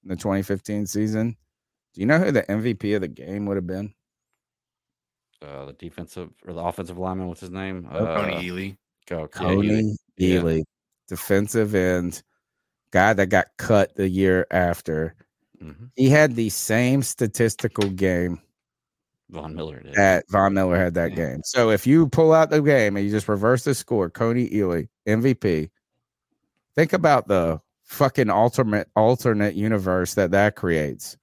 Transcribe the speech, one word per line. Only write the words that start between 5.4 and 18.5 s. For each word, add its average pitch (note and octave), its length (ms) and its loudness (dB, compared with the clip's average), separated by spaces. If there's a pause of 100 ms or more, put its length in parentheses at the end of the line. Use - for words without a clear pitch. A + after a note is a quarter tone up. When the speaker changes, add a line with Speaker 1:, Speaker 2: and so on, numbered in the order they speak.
Speaker 2:
Uh, C#2 240 -14
the C#2 80 -18
defensive E2+ 560 -14 (160)
or F2+ 80 -14
the E2 60 -8
offensive F2 360 -6
lineman, F#2 320 -6
what's F2 140 -12
his F#2 80 -16
name? F#2+ 420 -10
Speaker 1:
Nope. - 160 -2
Speaker 2:
Uh, E2 140 -4
Speaker 3:
Tony F#2 240 -6
Ely. F#2 240 -8 (360)
Speaker 2:
Go, E2+ 140 -8
yeah, D#2 60 -10 (120)
Speaker 1:
Tony F#2 300 0
Speaker 2:
Ely. G#2+ 260 0 (220)
Yeah. F#2 240 2
Speaker 1:
Ely, E2 220 0 (460)
defensive G#2 680 -2
end, F2+ 480 0 (680)
guy G2 220 4
that G2 140 2
got F#2 220 2 (100)
cut G2+ 380 2
the F#2+ 120 0
year F#2 420 2
after. E2 640 -2 (480)
Speaker 2:
Mm-hmm. D#2+ 240 -18 (100)
Speaker 1:
He C3 120 4
had D3 260 6
the A#2 140 0
same B2 540 0
statistical A2 880 -2
game F2+ 500 -2 (880)